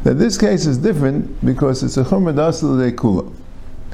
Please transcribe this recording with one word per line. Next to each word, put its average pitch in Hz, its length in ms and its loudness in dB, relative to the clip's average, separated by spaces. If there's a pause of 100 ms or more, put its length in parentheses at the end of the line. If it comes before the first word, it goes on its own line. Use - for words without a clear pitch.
that 123 100 2
this 196 240 2
case 202 280 2
is 139 120 2
different 147 680 0
because 131 380 2
it's 123 140 -2
a 131 60 2
Chumrah 180 300 2
Dasal 151 460 0
De 123 160 0
Kula. 98 360 0 (640)